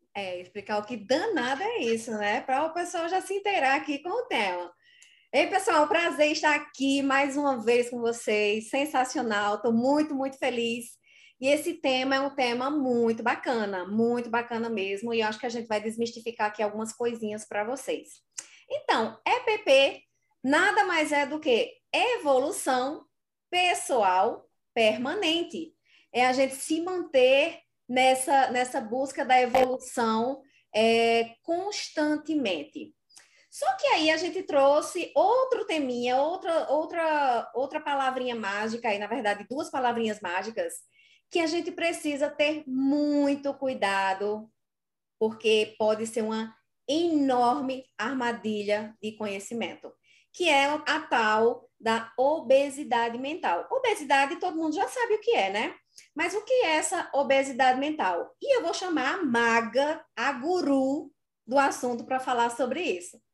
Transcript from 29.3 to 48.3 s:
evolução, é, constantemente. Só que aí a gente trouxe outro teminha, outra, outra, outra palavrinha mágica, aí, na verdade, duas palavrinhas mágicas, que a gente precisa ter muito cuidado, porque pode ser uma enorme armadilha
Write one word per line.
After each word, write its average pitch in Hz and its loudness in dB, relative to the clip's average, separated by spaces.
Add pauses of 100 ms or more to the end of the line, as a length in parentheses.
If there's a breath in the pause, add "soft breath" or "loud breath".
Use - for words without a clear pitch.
evolução, 247 0 (340 soft breath)
é, 226 4
constantemente. 302 -4 (560 soft breath)
Só - -6 (100)
que - -2
aí 330 4
a 320 4
gente 359 -4
trouxe 294 2
outro 466 2
teminha, 247 0
outra, 320 0
outra, 302 0
outra 277 -4
palavrinha 262 -2
mágica, 220 -4
aí, 202 0
na 208 -6
verdade, 208 -2
duas 285 -6
palavrinhas 226 -2
mágicas, 190 -4 (580 soft breath)
que - 0
a 330 2
gente 330 -2
precisa 302 -2
ter 302 0
muito 285 2
cuidado, 208 -2 (680)
porque 220 0
pode 214 0
ser 226 -4
uma 220 -4 (340)
enorme 269 2 (140)
armadilha 220 -4